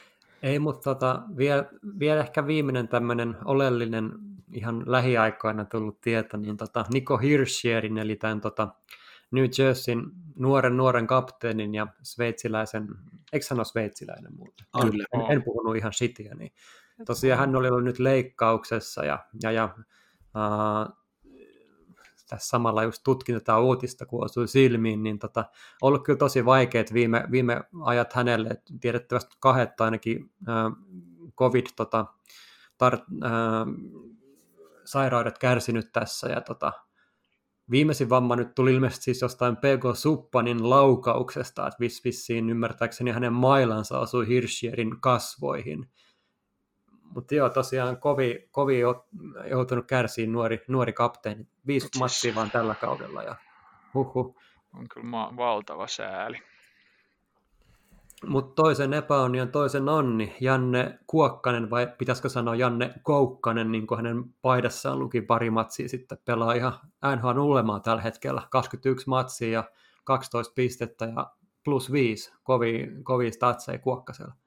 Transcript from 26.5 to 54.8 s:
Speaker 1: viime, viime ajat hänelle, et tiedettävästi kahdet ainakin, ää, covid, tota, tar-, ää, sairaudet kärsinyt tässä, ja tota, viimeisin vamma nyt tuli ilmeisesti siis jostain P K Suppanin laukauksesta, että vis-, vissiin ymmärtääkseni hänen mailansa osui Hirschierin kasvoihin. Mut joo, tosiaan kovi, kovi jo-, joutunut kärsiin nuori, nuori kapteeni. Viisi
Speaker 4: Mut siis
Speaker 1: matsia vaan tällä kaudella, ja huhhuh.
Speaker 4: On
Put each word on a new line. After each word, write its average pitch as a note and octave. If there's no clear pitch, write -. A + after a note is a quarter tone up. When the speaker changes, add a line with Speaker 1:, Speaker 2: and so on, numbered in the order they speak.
Speaker 1:
viime, A#2
viime B2
ajat A#2+
hänelle, A#2
et A2+
tiedettävästi A#2+
kahdet B2+
ainakin, A2+
ää, A2+
covid, B2
tota, A2
tar-, B2
ää, A2+
sairaudet B2
kärsinyt A#2
tässä, -
ja B2
tota, -
viimeisin C#3
vamma B2
nyt A#2+
tuli C3
ilmeisesti C3
siis B2
jostain B2
P -
K C3
Suppanin A#2+
laukauksesta, B2+
että -
vis-, A#2
vissiin A#2
ymmärtääkseni A#2
hänen A#2
mailansa B2+
osui A#2
Hirschierin A#2
kasvoihin. F2
Mut B2+
joo, C#3+
tosiaan B2+
kovi, C3+
kovi C3+
jo-, A#2+
joutunut B2+
kärsiin A2+
nuori, A2+
nuori B2+
kapteeni. A2
Viisi C3+
Speaker 4:
Mut -
siis C3
Speaker 1:
matsia B2
vaan G#2+
tällä A2
kaudella, -
ja -
huhhuh. C3
Speaker 4:
On A#2+